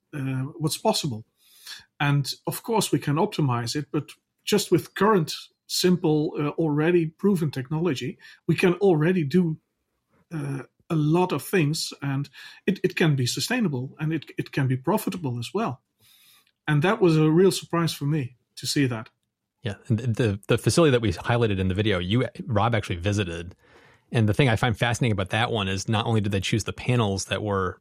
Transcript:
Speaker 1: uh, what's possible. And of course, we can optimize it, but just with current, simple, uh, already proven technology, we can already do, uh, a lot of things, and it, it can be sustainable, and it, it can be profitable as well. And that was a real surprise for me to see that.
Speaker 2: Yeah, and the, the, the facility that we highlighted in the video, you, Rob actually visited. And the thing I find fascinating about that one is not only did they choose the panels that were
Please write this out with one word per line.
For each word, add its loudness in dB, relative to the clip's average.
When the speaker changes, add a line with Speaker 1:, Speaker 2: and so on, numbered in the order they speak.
Speaker 1:
uh, -6
what's -4
possible. -2
And 0
of -8
course, 0
we 2
can -2
optimize -2
it, -6
but -4
just 0
with 0
current, 2
simple, 0
uh, -2
already 2
proven 0
technology, -4
we 2
can 4
already 4
do, 0
uh, -8
a 0
lot 2
of -4
things, 0
and -4
it, 0
it 0
can 2
be 0
sustainable, -2
and -4
it, -6
it -6
can 0
be 0
profitable -4
as -10
well. -4
And 2
that 2
was 6
a 6
real 6
surprise -2
for -6
me -2
to -10
see 2
that. -6
Speaker 2:
Yeah, -6
and 2
the, -4
the, 0
the 4
facility 4
that 4
we 0
highlighted 0
in 0
the 0
video, 0
you, 0
Rob 0
actually -4
visited. -4
And 2
the 2
thing 4
I 2
find 0
fascinating 0
about -4
that 0
one -2
is -4
not 0
only 2
did -2
they 0
choose -2
the -8
panels 0
that -4
were -2